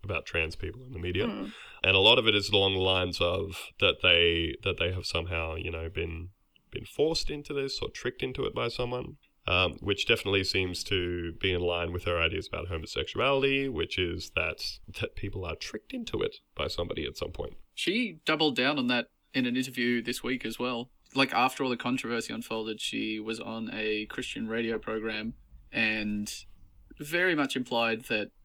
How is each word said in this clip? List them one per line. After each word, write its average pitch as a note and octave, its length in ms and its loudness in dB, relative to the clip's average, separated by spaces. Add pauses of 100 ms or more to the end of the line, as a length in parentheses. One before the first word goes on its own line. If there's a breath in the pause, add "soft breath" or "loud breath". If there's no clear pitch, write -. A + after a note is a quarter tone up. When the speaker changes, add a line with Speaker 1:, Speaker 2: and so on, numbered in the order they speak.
Speaker 1:
about F#2+ 240 -4
trans E2 300 0
people - 300 -8
in C3 60 -14
the E2+ 60 -10
media. F2+ 280 0
Speaker 2:
Mm. G3+ 260 -4 (300 loud breath)
Speaker 1:
And G2 140 6
a F#2+ 40 8
lot A2+ 180 10
of A2+ 80 4
it G#2+ 80 6
is G2+ 140 2
along G2 260 6
the F#2 60 2
lines F#2 400 2
of F2 500 0 (100)
that F#2 220 4
they, E2+ 640 6
that F#2 140 0
they F2+ 140 2
have F#2 120 -4
somehow, E2 500 -2
you E2 160 -6
know, E2 200 -6
been, E2+ 400 -6 (400)
been - 160 -10
forced D#3+ 440 0
into D3+ 220 -8
this C3+ 300 -4
or - 80 -6
tricked - 320 -6
into C3 220 -4
it - 100 -4
by A#2+ 140 -2
someone, B2 480 -4 (300)
um, F2+ 340 2
which G2 260 0
definitely G2+ 380 2
seems F#2 400 -2
to F2 560 -2
be F#2 120 0
in F2 80 0
line F2 320 0
with F2 120 -6
her F2 140 0
ideas E2 320 0
about D2+ 180 -6
homosexuality, C3+ 1000 0
which F#2+ 300 -4
is F2 360 -2
that, E2 280 -2 (380)
that - 160 -4
people - 280 -6
are D#2 120 -4
tricked - 360 -10
into B3 300 -4
it - 140 -2 (180)
by - 140 -4
somebody E2 380 -4
at C#2+ 120 -10
some - 140 -6
point. - 220 -8 (200)
Speaker 3:
She G3+ 500 -2
doubled D3+ 320 4
down C#3 220 2
on B2 80 0
that B2 220 0 (260)
in C3 100 2
an B2 120 2
interview B2 460 0
this A#2+ 200 -4
week B2+ 240 -2
as A2+ 120 -6
well. B2 320 -4 (240)
Like, C3+ 200 4
after B2+ 280 4
all C3 80 2
the A#2+ 60 2
controversy A#2+ 560 -2
unfolded, A2 480 -6
she A2 400 -2
was A2 200 -4
on A2+ 320 -6
a G#2+ 340 -2
Christian - 420 -6
radio A2+ 300 0
program A2 560 -4 (380)
and G#2+ 600 0 (680)
very F3 360 2
much C#3+ 220 0
implied A#2 480 0
that G#2+ 260 -2 (140)